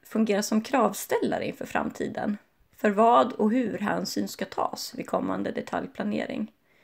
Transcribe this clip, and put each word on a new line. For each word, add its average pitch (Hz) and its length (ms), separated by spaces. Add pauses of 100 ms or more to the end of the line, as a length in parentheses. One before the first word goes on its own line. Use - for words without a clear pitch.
fungera 208 400
som 220 180
kravställare 220 840
inför - 180
framtiden - 720 (400)
för 214 120
vad 233 440
och 208 180
hur 233 260
hänsyn 196 500
ska - 180
tas - 500
vid - 120
kommande - 440
detaljplanering. - 1000 (320)